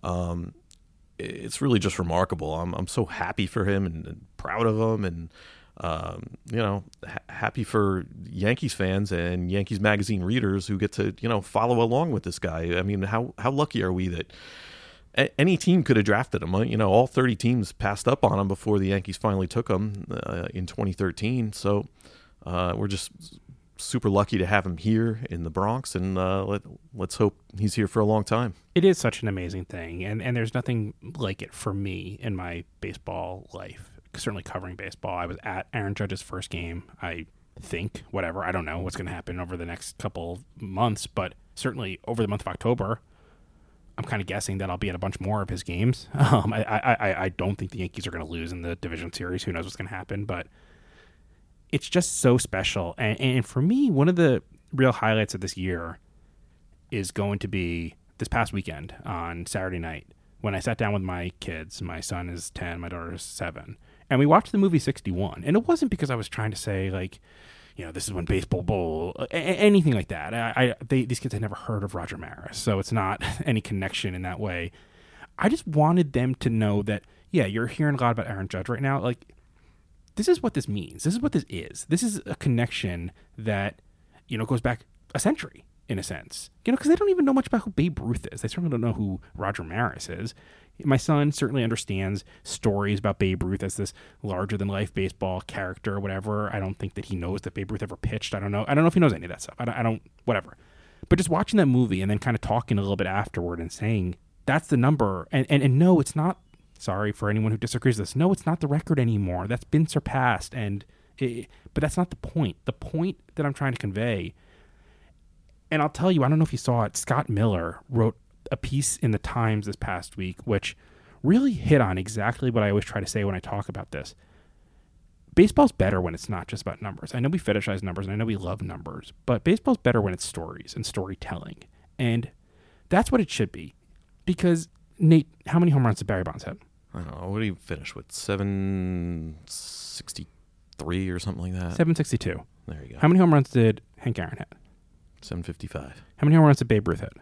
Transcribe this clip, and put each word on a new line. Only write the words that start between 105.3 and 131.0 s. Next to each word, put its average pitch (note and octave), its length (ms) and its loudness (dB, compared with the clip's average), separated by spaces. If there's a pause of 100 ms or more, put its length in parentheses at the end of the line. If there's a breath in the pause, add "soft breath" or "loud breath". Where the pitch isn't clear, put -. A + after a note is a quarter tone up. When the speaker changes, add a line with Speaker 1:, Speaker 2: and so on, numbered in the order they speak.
Speaker 2:
And, C3+ 180 2
and, C#3+ 140 6
and C3+ 160 6
no, F3 200 8
it's - 160 0
not, D#3 240 0 (380)
sorry G#2 340 -2
for G#2 200 -2
anyone A2 200 2
who A2 60 0
disagrees A#2+ 400 2
with G2+ 120 -4
this. - 60 -8
No, E3 160 4
it's - 140 0
not E3 140 0
the D3+ 80 -2
record D3 320 0
anymore. G2+ 480 2
That's B2 160 -2
been D#3 240 4
surpassed. B2 680 0
And G2+ 320 -4 (320 soft breath)
it, A#2+ 300 -4 (260 loud breath)
but C#3+ 80 0
that's D3+ 160 0
not F3+ 140 0
the - 60 -12
point. - 380 -2 (100)
The - 80 -4
point E3+ 440 -4 (160)
that D3 140 -2
I'm C#3 80 -2
trying C#3 160 -2
to B2 80 -4
convey, G2+ 560 -2 (1400 soft breath)
and D#3 100 2
I'll D3 80 2
tell F3+ 220 2
you, D3+ 120 4
I C3 60 4
don't D#3 80 6
know D#3+ 80 6
if - 80 -4
you A#2+ 60 -4
saw A#2+ 240 2
it, - 120 -2
Scott - 340 0
Miller G2 500 2 (100)
wrote A2+ 260 4 (340)
a - 60 0
piece - 400 -2
in A#2 160 0
the G#2+ 60 2
Times G#2+ 480 0
this G2+ 100 -6
past - 400 -6
week, F#2 300 -6
which - 320 0 (440 soft breath)
really A#3+ 300 4
hit D3 300 4
on F#2+ 160 2
exactly G#2+ 520 -2
what A#2 140 2
I G#2 60 4
always G2+ 160 2
try - 160 -6
to - 40 -4
say G#2 200 -2
when G2 100 -2
I F#2 60 -4
talk - 260 -6
about - 240 -10
this. - 240 -10 (1200 soft breath)
Baseball's G#3+ 380 8
better F#2+ 260 2
when F2 140 -2
it's - 160 -12
not F#2 180 -6
just - 140 -10
about - 200 -8
numbers. - 320 -10
I B2+ 60 -4
know B2+ 80 2
we E3+ 120 0
fetishize G2+ 440 0
numbers, F#2+ 220 -4
and F#2+ 80 -4
I - 20 -2
know A2 80 0
we A2 140 -2
love F#2+ 240 -6
numbers, - 500 -10 (140)
but A#2+ 180 0
baseball's A3 360 2
better A#2+ 200 4
when G2+ 140 2
it's - 120 -8
stories - 480 -10
and - 120 -6
storytelling. - 720 -8 (420 soft breath)